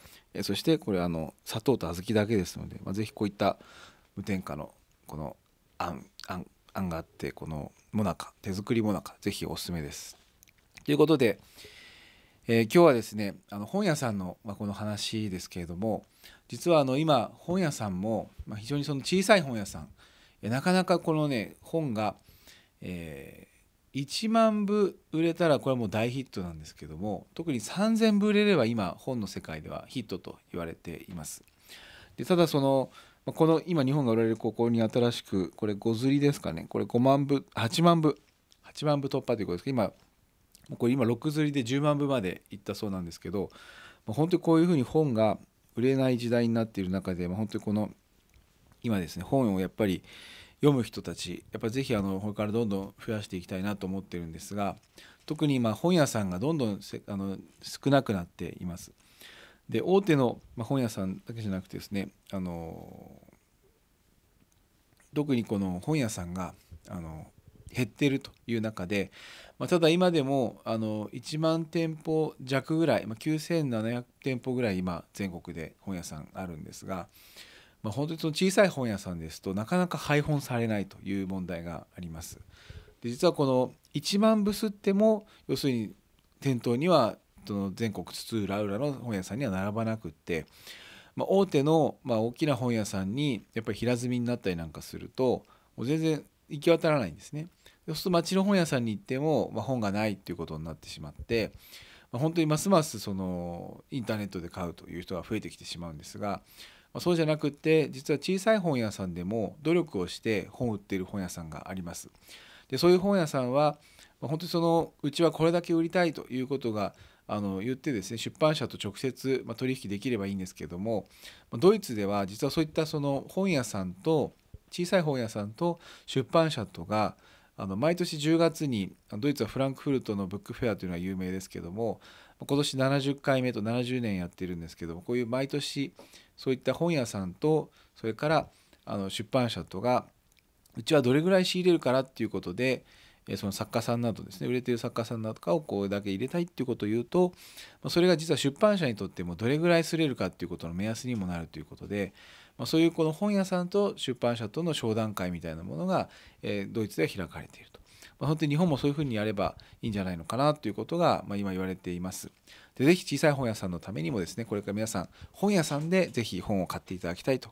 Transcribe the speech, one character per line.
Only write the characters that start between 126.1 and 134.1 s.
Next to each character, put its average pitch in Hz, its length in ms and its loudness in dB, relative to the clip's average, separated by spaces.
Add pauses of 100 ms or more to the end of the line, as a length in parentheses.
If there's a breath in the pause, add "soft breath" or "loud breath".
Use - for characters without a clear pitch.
版 160 220 4
社 113 140 -4
と - 200 -12
が、 104 300 0 (420 soft breath)
あ 110 100 -6
の、 95 80 -4
毎 156 200 2
年 170 220 -4
十 156 200 4
月 160 280 2
に、 104 280 -2 (160)
あ 107 60 -10
の、 107 60 -6
ド 143 80 2
イ 143 40 0
ツ 127 100 -2
は 101 60 0
フ 127 100 -4
ラ 135 80 2
ン 135 80 -4
ク - 80 -18
フ 147 80 -2
ル 127 100 2
ト 110 140 -4
の 98 120 -2
ブ 98 100 -8
ッ - 20 -10
ク - 140 -14
フ 127 120 -4
ェ 113 60 2
ア 98 40 -2
と 92 100 -8
い - 20 -6
う - 20 -6
の 87 40 -4
が 85 40 -4
有 92 180 -4
名 92 160 -4
で 95 100 -6
す - 80 -16
け 90 120 -10
ど 85 100 -10
も、 107 280 -4 (400 loud breath)
ま - 40 -14
あ、 - 40 -12
今 143 100 2
年 143 200 0
七 135 240 2
十 139 140 0
回 135 260 2
目 127 120 0
と 110 80 -4
七 117 220 0
十 123 180 -2
年 107 160 0